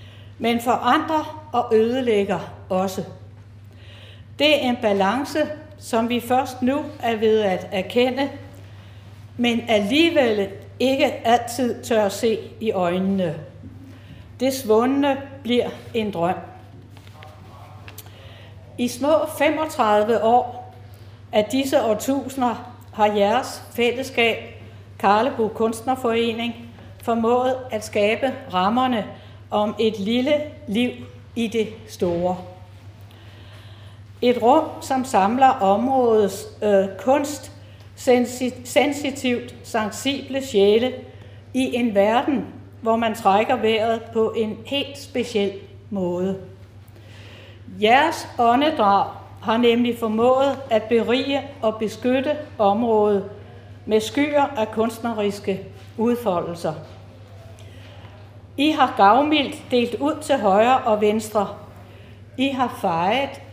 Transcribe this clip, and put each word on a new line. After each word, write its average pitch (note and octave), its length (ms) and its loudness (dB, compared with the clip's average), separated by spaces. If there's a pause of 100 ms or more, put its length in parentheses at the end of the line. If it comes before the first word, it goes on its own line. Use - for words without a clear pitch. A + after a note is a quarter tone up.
(380)
Men A#3 220 0
forandrer D4 920 0
og A#3+ 220 0
ødelægger A3 640 2 (300)
også. F#3+ 360 -2 (1300)
Det C#4+ 260 4
er B3 40 0
en A#3+ 140 0
balance, G#3+ 560 0 (400)
som A#3 300 -2
vi A#3+ 120 -2
først B3+ 420 -2
nu C#4 220 0 (180)
er A3+ 140 0
ved A3 240 4
at F#3 320 -2
erkende, B3 560 0 (1080)
men A#3 320 0
alligevel A#3 800 2 (320)
ikke C4+ 460 0
altid A#3+ 560 0
tør G#3+ 260 2
se A3 300 0 (220)
i A3 100 -2
øjnene. F#3 640 0 (1080)
Det C4+ 140 0
svundne C4+ 600 2 (260)
bliver A#3+ 260 0 (260)
en A3 160 -2
drøm. E3+ 240 0 (2500)
I A#3+ 100 0
små C#4+ 260 0 (240)
femogtredive A#3+ 840 2
år - 520 2 (580)
af G#3+ 120 4
disse C4+ 380 0
årtusinder A#3+ 920 -2 (200)
har G#3+ 140 2
jeres G#3 560 0 (100)
fællesskab, A#3+ 640 0 (600)
Karlebo A3 500 2
Kunstnerforening, A#3 1080 -2 (480)
formået A#3+ 520 2 (160)
at G#3+ 140 -6
skabe A3+ 480 0 (200)
rammerne A3 520 2 (460)
om G#3 280 0
et A3 200 0
lille B3 360 0 (340)
liv A#3+ 220 0 (460)
i A#3 100 -2
det A3 220 -2 (200)
store. F3+ 480 -2 (1900)
Et A#3+ 200 2
rum, C#4+ 220 6 (160)
som C4 240 -2
samler A#3+ 440 4
områdets, A3 1000 2 (160)
øh, G3+ 220 4 (140)
kunst - 540 0 (440)
sensi-, B3 580 2 (100)
sensitivt C4+ 880 -2 (100)
sensible C4 840 -4
sjæle G#3+ 460 4 (640)
i B3+ 200 -2
en A#3+ 200 0
verden, A3 520 2 (340)
hvor A3+ 160 0
man A3+ 180 0
trækker G#3+ 420 2
vejret A3+ 460 0 (100)
på A3 240 0
en G#3+ 300 -4
helt C#4 320 -6
speciel G3+ 540 -4 (380)
måde. F#3 460 -2 (1500)
Jeres C4+ 460 4 (100)
åndedrag A#3 720 4 (320)
har A3 140 0
nemlig A#3+ 420 4
formået B3+ 600 2 (120)
at A3 120 2
berige B3 600 0 (200)
og A3 160 0
beskytte B3+ 580 0 (220)
området G#3 640 4 (640)
med G#3+ 140 2
skyer C#4+ 560 0
af G#3+ 140 -2
kunstneriske G#3+ 920 -2 (360)
udfoldelser. F#3 760 -2 (1900)
I D4 120 2
har C#4 260 2
gavmildt B3+ 720 4
delt A#3+ 240 2
ud C#4 280 -2
til C#4 140 0
højre A3 420 4
og A3 220 0
venstre. G#3+ 480 0 (920)
I C4+ 100 2
har C4 320 -2
fejet G3+ 600 -2 (100)